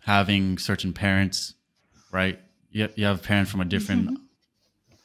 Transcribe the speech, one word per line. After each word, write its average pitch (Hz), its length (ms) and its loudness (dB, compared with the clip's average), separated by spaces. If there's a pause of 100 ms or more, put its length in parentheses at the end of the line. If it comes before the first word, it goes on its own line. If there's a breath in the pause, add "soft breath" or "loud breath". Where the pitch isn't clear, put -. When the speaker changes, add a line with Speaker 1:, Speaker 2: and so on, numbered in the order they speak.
Speaker 1:
having 98 560 2
certain 95 340 -2
parents, 95 600 0 (580)
right? 95 260 0 (320)
You, 107 260 -2
you 104 80 0
have 101 180 0
parents 98 300 0
from 98 80 -2
a 92 40 0
different 95 440 0
Speaker 2:
Mm-hmm. 269 140 -6 (840)